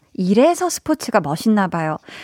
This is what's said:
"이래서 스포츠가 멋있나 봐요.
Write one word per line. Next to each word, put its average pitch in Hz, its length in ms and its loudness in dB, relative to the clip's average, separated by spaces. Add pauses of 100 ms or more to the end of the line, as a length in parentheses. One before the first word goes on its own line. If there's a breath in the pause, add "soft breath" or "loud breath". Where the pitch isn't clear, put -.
(120)
"이래서 262 560 2
스포츠가 - 520 -2
멋있나 185 480 0
봐요. 160 280 -4 (260 loud breath)